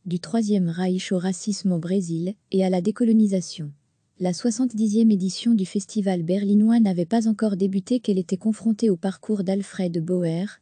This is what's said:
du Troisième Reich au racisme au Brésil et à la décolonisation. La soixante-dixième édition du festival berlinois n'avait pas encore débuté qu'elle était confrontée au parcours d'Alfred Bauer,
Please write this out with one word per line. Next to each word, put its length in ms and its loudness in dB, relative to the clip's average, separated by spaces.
du 140 -4
Troisième 500 0
Reich 420 -2
au 80 0
racisme 540 -2
au 60 0
Brésil 540 -4
et 100 4
à 60 2
la 120 0
décolonisation. 920 0
La 100 0
soixante-dixième 800 2
édition 420 0
du 120 2
festival 580 -2
berlinois 560 4
n'avait 260 2
pas 220 0
encore 300 0
débuté 420 0
qu'elle 180 0
était 200 -2
confrontée 520 0
au 60 2
parcours 480 -4
d'Alfred 600 -2
Bauer, 420 -2